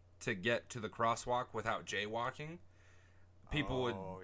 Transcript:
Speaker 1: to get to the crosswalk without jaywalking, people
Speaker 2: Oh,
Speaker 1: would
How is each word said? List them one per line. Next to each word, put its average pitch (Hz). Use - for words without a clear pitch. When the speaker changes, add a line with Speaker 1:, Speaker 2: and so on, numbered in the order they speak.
Speaker 1:
to 120
get 117
to 123
the 104
crosswalk 120
without 107
jaywalking, 120
people 139
Speaker 2:
Oh, 127
Speaker 1:
would 117